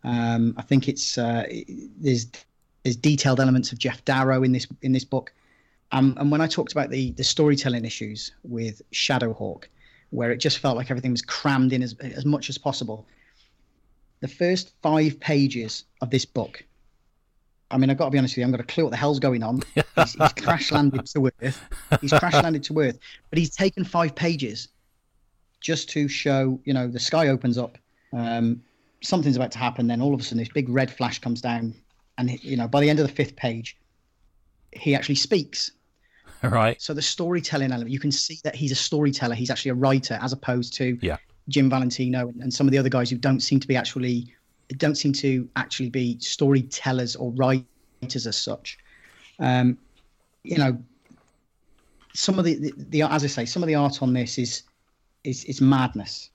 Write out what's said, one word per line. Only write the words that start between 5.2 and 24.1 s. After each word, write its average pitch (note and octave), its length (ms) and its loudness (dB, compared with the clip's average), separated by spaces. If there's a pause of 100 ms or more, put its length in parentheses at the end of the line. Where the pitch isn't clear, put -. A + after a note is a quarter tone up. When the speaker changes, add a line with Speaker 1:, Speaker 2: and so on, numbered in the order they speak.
Speaker 1:
Um, C3 260 4
and C#3+ 120 2
when D3+ 100 4
I E3 60 2
talked - 260 -2
about C#3 180 -2
the, C3 220 -2
the B2+ 120 -4
storytelling C#3 600 2
issues G#2+ 480 -10 (120)
with A2+ 360 -8 (120)
Shadowhawk, A2+ 720 -2 (460)
where A#2+ 200 -2
it A#2+ 80 0
just C#3+ 200 0
felt C3 180 0
like C3 140 -6
everything B2+ 200 -2
was A#2+ 120 -2
crammed C3 500 2
in B2+ 100 0
as, A#2+ 180 -6
as C3+ 240 -10
much D3 240 0
as C3+ 100 -8
possible, G#2+ 480 -6 (1120)
the C#3 80 -6
first F3+ 440 0 (100)
five D#3 380 2
pages C3+ 640 0 (160)
of B2 100 -4
this C3 140 2
book, - 400 -8 (1040)
I C3 80 0
mean, C3+ 120 4
I've C#3 80 2
gotta C#3+ 120 2
be C#3+ 80 2
honest B2+ 140 2
with - 60 -4
you, B2 60 0
I'm B2+ 60 2
gonna B2 120 -2
clue E3 220 0
what C3 60 0
the A2+ 60 -4
hell's C#3+ 220 2
going B2 240 2
on. A#2+ 260 -2
Speaker 2:
<laughs> - 60 -20 (220)
Speaker 1:
He's, D#3+ 180 4
he's D#3 200 4
crash - 380 -2
landed C#3+ 340 2
to C3 240 0 (120)
Earth. C3+ 180 -4 (400)
He's C#3+ 120 0
crash D#3 220 4
landed D3+ 300 4
to D#3 160 -2
Earth, B2+ 180 0 (320)
but D#3+ 80 0
he's D#3+ 120 2
taken F#3+ 340 0
five E3+ 300 0